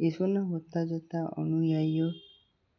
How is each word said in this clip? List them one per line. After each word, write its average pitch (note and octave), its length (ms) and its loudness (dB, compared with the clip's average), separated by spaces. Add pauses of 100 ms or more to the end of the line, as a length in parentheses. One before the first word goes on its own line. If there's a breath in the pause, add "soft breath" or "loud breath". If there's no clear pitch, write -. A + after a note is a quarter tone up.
ઈસુના F#3 420 2
વધતા E3+ 420 -4
જતા E3 400 -4
અનુયાયીઓ D#3+ 840 2 (680)